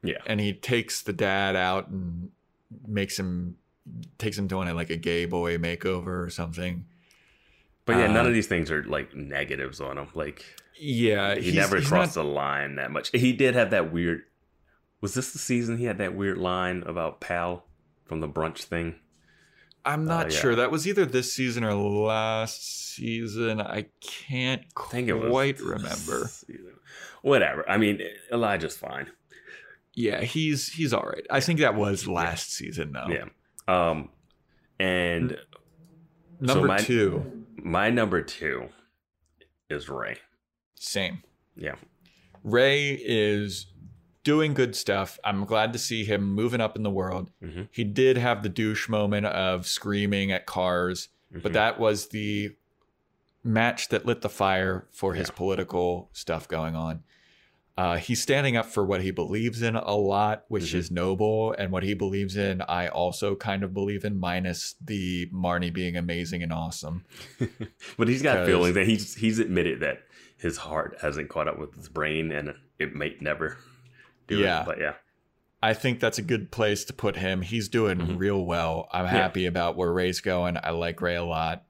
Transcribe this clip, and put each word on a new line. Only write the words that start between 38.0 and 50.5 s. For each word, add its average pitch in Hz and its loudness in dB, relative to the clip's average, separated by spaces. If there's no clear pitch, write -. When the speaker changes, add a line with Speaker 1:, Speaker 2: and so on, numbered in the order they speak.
Speaker 1:
two 62 -4
is 69 -8
Ray. 60 -8
Speaker 2:
Same. 92 -4
Speaker 1:
Yeah. 73 -8
Speaker 2:
Ray 139 4
is 104 0
doing 151 4
good 123 2
stuff. 98 -2
I'm 101 0
glad 110 2
to 117 -6
see 113 -4
him 101 2
moving 117 0
up 110 0
in 107 -6
the 104 0
world. 92 -2
Speaker 1:
Mm-hmm. 87 -10
Speaker 2:
He 117 -4
did 127 4
have 120 0
the 107 -2
douche 107 -2
moment 104 2
of 92 0
screaming 101 0
at 92 -2
cars, 90 0